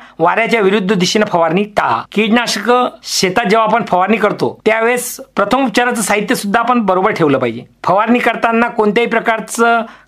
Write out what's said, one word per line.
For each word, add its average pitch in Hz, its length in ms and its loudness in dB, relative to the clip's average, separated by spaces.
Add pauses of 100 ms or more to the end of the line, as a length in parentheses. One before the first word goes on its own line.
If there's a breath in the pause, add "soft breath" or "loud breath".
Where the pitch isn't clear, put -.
(180 loud breath)
वाऱ्याच्या 208 420 2
विरुद्ध 202 340 2
दिशेनं 196 320 0
फवारणी 170 360 2
टाळा. 143 400 -2 (100)
कीटकनाशकं 226 760 0 (140)
शेतात 190 420 -2
जेव्हा 220 240 2
आपण 220 160 0
फवारणी 196 320 0
करतो, 160 500 -2
त्यावेळेस 226 540 0 (160)
प्रथम 247 300 0
उपचाराचं 240 360 0
साहित्य 208 320 -2
सुद्धा 202 260 0
आपण 240 200 0
बरोबर 190 300 2
ठेवलं 143 280 2
पाहिजे. 120 260 -6 (200)
फवारणी 220 340 2
करताना 233 500 0
कोणत्याही 214 420 0
प्रकारचं 226 720 0 (260 loud breath)